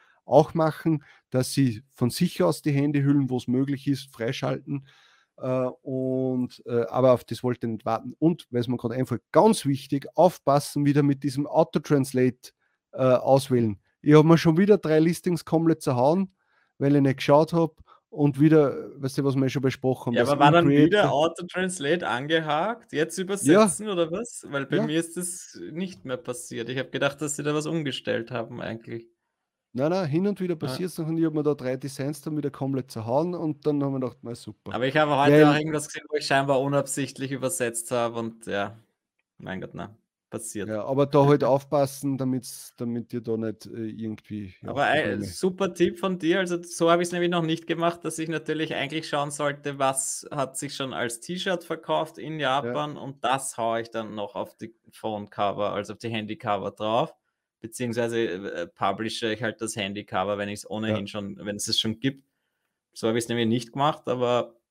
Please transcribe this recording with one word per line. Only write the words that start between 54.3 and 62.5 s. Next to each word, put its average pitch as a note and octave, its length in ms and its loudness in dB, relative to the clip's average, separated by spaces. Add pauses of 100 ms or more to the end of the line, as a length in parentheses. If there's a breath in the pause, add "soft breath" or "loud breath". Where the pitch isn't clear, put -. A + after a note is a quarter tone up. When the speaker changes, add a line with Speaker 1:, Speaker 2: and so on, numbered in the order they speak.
Speaker 2:
auf G#2+ 200 -8
die A2+ 180 -16 (180)
Phone-Cover, G#2 800 -4
also G2+ 220 -6
auf - 40 -20
die A#2 120 -8
Handy-Cover G#2 640 -4
drauf, A#2 420 -2 (460)
beziehungsweise, A#2 600 -4 (320)
äh, F2 160 -6
publishe A2 640 -4
ich G#2+ 100 -8
halt A2 180 -6
das A2 160 -8
Handy-Cover, G2+ 640 -4
wenn G2+ 120 -4
ich's G#2 180 -12
ohnehin G#2+ 380 -4
Speaker 1:
Ja. - 20 -12
Speaker 2:
schon, G2+ 360 -8
wenn's G#2 220 -6
es - 140 -2
schon A2 180 -4
gibt. C3+ 260 -4 (720)